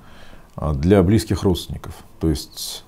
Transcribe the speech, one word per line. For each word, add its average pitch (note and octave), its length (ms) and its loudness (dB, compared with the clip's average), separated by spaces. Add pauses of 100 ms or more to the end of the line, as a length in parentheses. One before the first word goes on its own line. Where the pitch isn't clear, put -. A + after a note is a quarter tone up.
(560)
а, D2 180 -4
для F2+ 300 4
близких G2+ 400 2
родственников, - 500 -4 (260)
то E2 100 0
есть - 580 -6